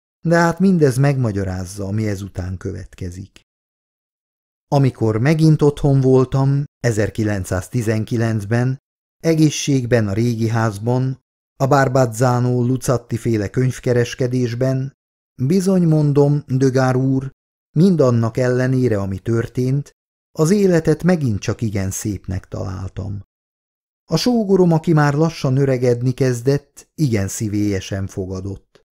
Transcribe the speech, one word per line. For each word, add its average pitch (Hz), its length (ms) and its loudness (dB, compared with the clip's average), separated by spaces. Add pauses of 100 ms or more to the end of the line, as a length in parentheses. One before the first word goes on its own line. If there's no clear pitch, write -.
(240)
De 165 120 2
hát 170 220 2
mindez 165 380 2
megmagyarázza, 98 920 -2
ami 107 220 -4
ezután 95 480 -8
következik. 92 840 -12 (1300)
Amikor 120 500 0
megint 156 440 4
otthon 143 380 2
voltam, 135 640 2 (140)
ezerkilencszáztizenkilencben, 110 2000 -2 (440)
egészségben 135 840 2
a 98 40 -4
régi 113 360 0
házban, 113 720 -2 (360)
a 139 100 -2
Barbazzano 127 960 2
Luzzatti 123 540 -2
féle 107 320 -2
könyvkereskedésben, 127 1400 -2 (500)
bizony 185 400 2
mondom, 147 640 4
Dögár 131 500 2
úr, 131 340 -2 (460)
mindannak 131 600 4
ellenére, 127 640 0
ami 98 200 -6
történt, 127 720 -4 (480)
az 156 120 2
életet 175 520 2
megint 151 380 0
csak - 200 -6
igen 98 300 -4
szépnek 92 580 -8
találtam. 98 760 -10 (880)
A 160 40 0
sógorom, 196 560 2
aki 160 200 0
már 147 220 4
lassan 147 420 -2
öregedni 127 560 0
kezdett, 127 840 -4
igen 113 340 0
szívélyesen 101 800 -4
fogadott. 95 760 -10 (120)